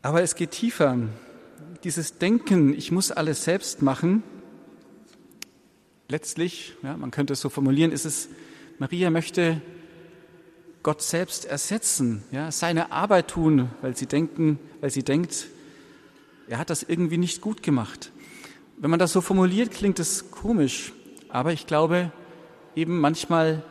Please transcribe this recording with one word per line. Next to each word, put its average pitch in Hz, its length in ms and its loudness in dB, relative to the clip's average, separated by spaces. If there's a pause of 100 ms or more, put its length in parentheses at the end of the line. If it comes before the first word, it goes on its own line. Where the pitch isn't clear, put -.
Aber 160 220 2
es 175 140 0
geht 175 160 -4
tiefer. 147 440 0 (840)
Dieses 165 360 -6
Denken, 180 540 4
ich 151 200 -4
muss 190 180 0
alles 156 320 -2
selbst - 400 -2
machen, 165 400 2 (1900)
letztlich, - 720 -6
ja, 139 140 -8
man 135 140 -8
könnte 143 240 -2
es - 60 -6
so 139 100 -4
formulieren, 143 400 4
ist 143 160 -4
es, - 220 -6 (500)
Maria 175 320 0
möchte 165 500 0 (1200)
Gott 151 180 0
selbst - 420 -4
ersetzen, 131 840 -2
ja, 147 220 -6
seine 170 400 -2
Arbeit 180 360 2
tun, 151 420 4 (120)
weil 127 140 -4
sie 131 100 -6
denken, 151 540 0 (200)
weil 139 100 -2
sie 135 120 -4
denkt, 151 460 -2 (1000)
er 117 100 -6
hat 165 120 -6
das 160 140 -4
irgendwie 170 340 0
nicht 175 240 -2
gut 214 200 -6
gemacht. - 500 -2 (680)
Wenn 151 120 0
man 165 100 4
das 175 120 2
so 190 80 4
formuliert, 190 520 2
klingt 202 260 0
es - 320 -4
komisch, 185 600 0 (360)
aber 143 240 -2
ich - 140 -6
glaube, 160 460 2 (640)
eben 165 240 0
manchmal 160 720 2